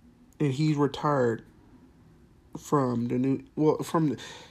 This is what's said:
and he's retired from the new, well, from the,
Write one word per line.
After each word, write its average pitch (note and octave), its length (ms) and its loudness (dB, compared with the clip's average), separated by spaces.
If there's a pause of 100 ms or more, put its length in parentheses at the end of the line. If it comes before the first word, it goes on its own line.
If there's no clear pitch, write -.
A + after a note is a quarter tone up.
(380)
and C#3+ 140 0
he's D3+ 240 2
retired C#3 680 2 (1120)
from B2 520 0
the B2+ 100 -2
new, C3 240 -2 (140)
well, D3+ 220 2
from D#3+ 320 0
the, A2 80 -4 (320)